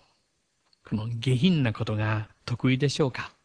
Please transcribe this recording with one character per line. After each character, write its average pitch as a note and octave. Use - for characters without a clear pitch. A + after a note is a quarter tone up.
こ -
の A2
下 A#2+
品 D#3
な A2
こ A#2
と A2
が G#2+
得 B2+
意 C3
で C#3
し D#3
ょ C#3+
う B2
か？ -